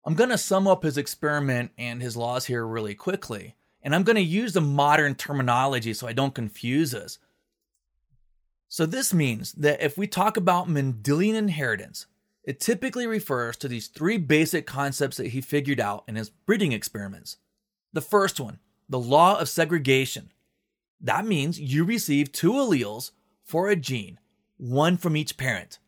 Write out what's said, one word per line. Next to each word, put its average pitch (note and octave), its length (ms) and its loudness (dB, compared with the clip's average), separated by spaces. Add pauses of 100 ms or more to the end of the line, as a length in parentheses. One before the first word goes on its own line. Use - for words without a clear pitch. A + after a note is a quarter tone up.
I'm D#3+ 100 0
gonna A#3+ 240 4
sum G3 300 2
up F#3 160 4
his C#3+ 120 0
experiment C#3+ 800 -2
and A#2+ 240 -8
his A#2+ 160 -6
laws A#2+ 300 -2
here A#2+ 180 -2
really A2 300 -4
quickly, A2+ 600 -8 (260)
and C#3+ 120 -2
I'm F#3 100 2
gonna G#3+ 160 4
use F#3+ 320 0
the F#3 80 2
modern C#3+ 560 2
terminology B2+ 800 0
so B2 120 -10
I A2+ 60 -8
don't C3+ 220 0
confuse B2 600 -2
us. F2+ 240 -12 (1500)
So - 180 0
this B3 260 -2
means C3 420 2
that D3 260 2
if D3 180 -2
we G3+ 80 -2
talk G3+ 300 0
about F3+ 320 2
Mendelian C#3+ 680 0
inheritance, D3 720 -4 (380)
it C#3 160 -8
typically B3 480 -2
refers B2 480 -2
to - 100 -10
these A#2+ 220 -8
three G3+ 300 0
basic D#3+ 480 2
concepts C#3 500 -2
that B2+ 120 -4
he B2+ 120 -4
figured C#3 400 -2
out G#2 260 -2
in A2 80 -10
his A2 160 -6
breeding G3 400 0
experiments. G2+ 680 -8 (540)
The D#3 80 -2
first G3 380 2
one, A#2 220 -10 (280)
the C3 120 -2
law D#3+ 400 6
of C#3+ 80 -2
segregation. C3+ 840 0 (680)
That F3+ 260 0
means E3 320 0
you D3 260 0
receive D3 460 0
two F3 220 2
alleles C3 580 0 (320)
for F3 260 -2
a G#3 60 4
gene, B2 460 -6 (360)
one C#3+ 400 2
from E3+ 200 0
each - 200 -4
parent. A2 520 -6